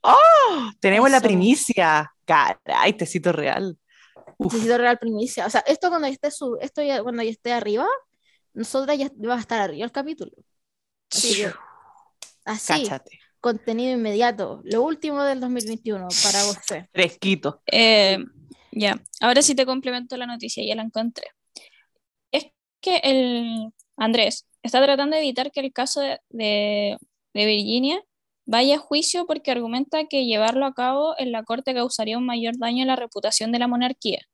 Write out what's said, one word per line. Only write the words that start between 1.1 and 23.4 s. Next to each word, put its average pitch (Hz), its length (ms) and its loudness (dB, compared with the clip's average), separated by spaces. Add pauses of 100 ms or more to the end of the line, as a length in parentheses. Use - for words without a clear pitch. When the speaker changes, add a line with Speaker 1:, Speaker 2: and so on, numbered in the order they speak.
Speaker 1:
la 269 80 6
Speaker 2:
Eso. 247 80 2
Speaker 1:
primicia. 180 840 4 (120)
Caray, 139 680 2
tecito 180 380 -2
real. 156 460 -2 (600)
Uf. 196 160 -2
Speaker 2:
Tecito 233 240 2
real 240 200 2
primicia. 226 480 -4
O - 40 -4
sea, - 160 2
esto 320 240 0
cuando 311 180 -2
ya 269 60 -4
esté 294 160 -4
su-, 254 300 -6
esto 294 220 -6
ya, 277 200 -2
cuando 233 200 -6
ya 220 80 -4
esté 240 220 -8
arriba, 226 340 -2 (680)
nosotras 269 440 -2
ya 277 120 -4 (180)
va 247 80 0
a 233 40 -4
estar 220 200 -4
arriba 175 240 -4
el 240 80 -10
capítulo. 277 400 -10 (800)
Así 233 240 0
que, 208 60 -2
Speaker 1:
Chiu. 190 80 -4 (960)
Speaker 2:
así, 240 400 -2
Speaker 1:
Cáchate. - 360 -10 (200)
Speaker 2:
contenido 240 520 -2
inmediato. 220 720 -2
Lo 226 180 0
último 302 400 -2
del 269 180 -2
dos 247 100 -6
mil 240 160 -4
veintiuno 214 420 -8 (140)
para 202 240 0
usted. 190 460 -6
Speaker 1:
Fresquito. 175 760 0
Speaker 3:
Eh, 214 520 4 (540)
ya, 208 280 -2 (200)
ahora 247 220 6
sí 294 120 2
te 262 120 2
complemento 254 500 -6
la 247 100 -8
noticia, 240 400 -8
ya 208 100 -2
la 220 60 -8
encontré. 226 440 -6 (1080)
Es 294 140 -2 (340)
que 370 220 0
el 240 680 0 (260)